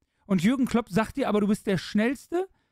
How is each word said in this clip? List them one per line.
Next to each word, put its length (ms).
Und 160
Jürgen 240
Klopp 220
sagt 280
dir, 120
„Aber 120
du 80
bist 180
der 120
Schnellste“, 680